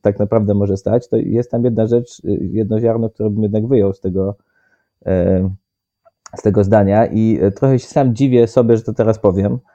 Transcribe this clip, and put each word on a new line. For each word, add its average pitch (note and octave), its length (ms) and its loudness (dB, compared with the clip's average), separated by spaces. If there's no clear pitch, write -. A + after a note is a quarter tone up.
tak G2+ 160 -2
naprawdę G#2 360 0
może G2+ 220 -2
stać, A2+ 320 -2
to - 80 -2
jest A2+ 340 -2
tam A#2+ 140 -2
jedna A2+ 220 0
rzecz, A#2+ 380 -4
e, - 80 -4
jedno G#2 480 -4
ziarno, A2+ 300 -2
które A2 200 -4
bym G#2 120 -2
jednak G#2+ 240 -2
wyjął G#2+ 260 2
z - 80 -12
tego, F#2+ 360 -4
e, F#2 440 0
z - 60 -16
tego G#2 220 2
zdania G2+ 420 2
i, A2 360 0
e, G2 80 2
trochę C3 280 0
się - 80 -12
sam C3 280 0
dziwię B2 320 4
sobie, A#2 300 2
że A2 60 0
to A2 100 -8
teraz G#2+ 260 0
powiem, G2+ 400 0